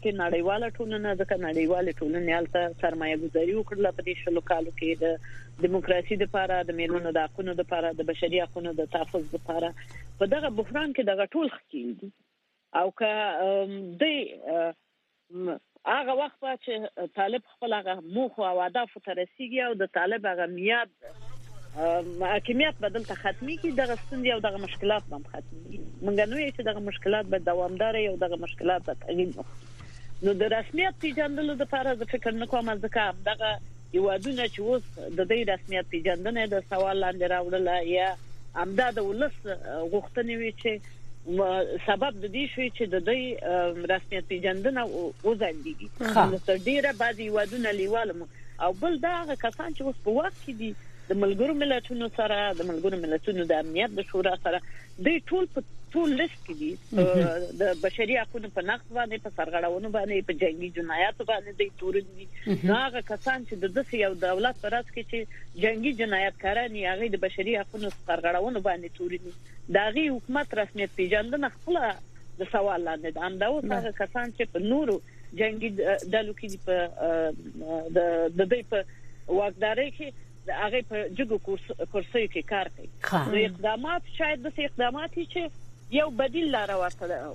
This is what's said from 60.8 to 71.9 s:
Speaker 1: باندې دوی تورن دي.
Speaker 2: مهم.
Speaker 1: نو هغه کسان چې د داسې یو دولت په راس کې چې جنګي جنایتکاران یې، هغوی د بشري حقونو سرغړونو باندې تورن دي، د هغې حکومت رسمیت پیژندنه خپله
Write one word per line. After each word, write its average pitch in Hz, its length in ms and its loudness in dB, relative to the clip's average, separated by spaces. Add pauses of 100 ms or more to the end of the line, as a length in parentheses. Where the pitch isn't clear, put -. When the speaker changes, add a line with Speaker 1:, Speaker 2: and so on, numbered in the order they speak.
Speaker 1:
باندې 202 360 -2
دوی 202 100 4 (100)
تورن 190 280 -2 (100)
دي. - 100 -10 (200)
Speaker 2:
مهم. 180 200 2
Speaker 1:
نو 196 60 6
هغه 247 280 0 (100)
کسان 254 340 0
چې - 80 -6
د 185 120 -4 (100)
داسې 262 180 0
یو 202 200 2
دولت 185 500 2
په 208 100 -2
راس 240 220 0
کې 233 160 -6
چې 233 80 -2 (440)
جنګي 226 280 4 (100)
جنایتکاران 202 760 2
یې، 202 180 -2
هغوی 190 160 0
د 196 160 0
بشري 190 340 0
حقونو 208 300 -4 (180)
سرغړونو 175 600 2
باندې 175 300 -2
تورن 175 280 -4
دي، 175 80 -10 (400)
د 190 40 6 (100)
هغې 269 180 2 (100)
حکومت 254 460 -2
رسمیت 202 340 -2
پیژندنه 220 540 0
خپله 262 460 0 (440)